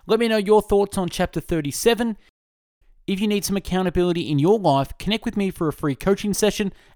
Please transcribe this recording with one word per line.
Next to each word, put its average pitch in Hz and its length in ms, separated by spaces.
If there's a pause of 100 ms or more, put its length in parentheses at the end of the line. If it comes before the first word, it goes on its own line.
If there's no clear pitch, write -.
Let 214 120
me 233 100
know 220 100
your 208 240
thoughts 202 340
on 185 120
Chapter 175 320
thirty-seven. 196 760 (880)
If 190 140
you 220 80
need 208 160
some 196 120
accountability 180 760
in 151 80
your 185 200
life, 139 400
connect 214 260
with 220 120
me 196 140
for 165 180
a 143 40
free 147 220
coaching 196 380
session 196 400 (240)